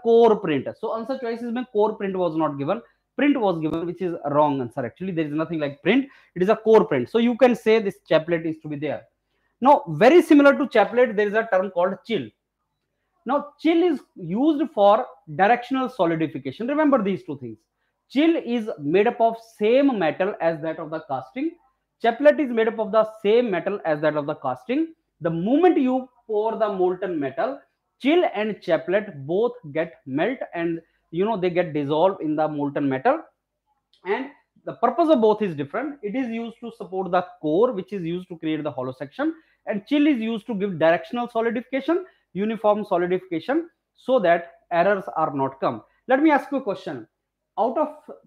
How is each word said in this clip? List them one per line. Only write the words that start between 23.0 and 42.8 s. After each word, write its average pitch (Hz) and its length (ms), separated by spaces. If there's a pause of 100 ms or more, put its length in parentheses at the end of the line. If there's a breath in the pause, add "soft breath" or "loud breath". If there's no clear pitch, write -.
same 226 280
metal 185 340
as 151 180
that 151 140
of 143 100
the 151 100
casting. 262 580 (280)
The 165 80
moment 254 480
you 254 300 (180)
pour 214 300
the 214 120
molten 180 500
metal, 175 400 (420)
chill 330 240 (100)
and 208 280
chaplet 175 640
both 208 260 (200)
get 165 220 (120)
melt 175 320 (160)
and, 170 260 (300)
you 175 140
know, 220 120
they 180 140
get 170 220
dissolved 156 480
in 151 160
the 156 100
molten 143 420
metal. 240 340 (800)
And 240 260 (340)
the 160 100
purpose 302 340
of 302 120
both 214 220
is 185 120
different. 220 480
It 208 120
is 254 140
used 226 320
to 233 160
support 190 340
the 180 140 (160)
core, 185 320
which 190 200
is 180 120
used 175 240
to 175 80
create 156 260
the 147 80
hollow 131 220
section, 269 420 (320 soft breath)
and 202 200
chill 294 200
is 294 120
used 220 280
to 240 80
give 190 240
directional 175 500
solidification, 262 760 (280 loud breath)
uniform 208 520